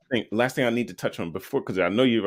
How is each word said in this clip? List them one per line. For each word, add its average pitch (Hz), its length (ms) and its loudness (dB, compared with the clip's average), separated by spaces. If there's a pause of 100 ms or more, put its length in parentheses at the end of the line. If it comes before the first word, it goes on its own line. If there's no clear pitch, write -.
(100)
thing, 120 220 0
last 120 240 0
thing 135 80 2
I 120 60 2
need 117 180 0
to 95 60 -14
touch - 260 -6
on 85 120 -6
before, 95 300 -4
'cause 95 160 -4
I 90 100 4
know 110 160 4
you're 117 220 4